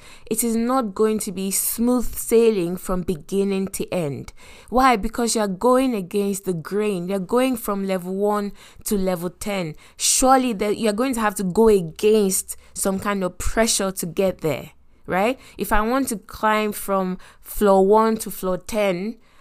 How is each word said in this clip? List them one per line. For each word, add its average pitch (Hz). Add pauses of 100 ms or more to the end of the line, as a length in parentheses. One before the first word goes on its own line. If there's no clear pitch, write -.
(300)
It 220
is 233
not 233
going 220
to 208
be 190
smooth 233
sailing 220
from -
beginning 196
to -
end. 147 (360)
Why? 254
Because 220
you're 214
going 247
against 202
the 185
grain. 185
You're 196
going 247
from 202
level 185
one 208 (320)
to 214
level 185
ten. 180 (200)
Surely 254
that 208
you're 220
going 247
to 233
have 208
to -
go 190
against 202 (160)
some 190
kind 202
of 180
pressure 220
to -
get 180
there, 156 (340)
right? 208 (180)
If 196
I 214
want 254
to 226
climb 214
from 190 (220)
floor 196
one 220
to 220
floor 185
ten, 202 (240)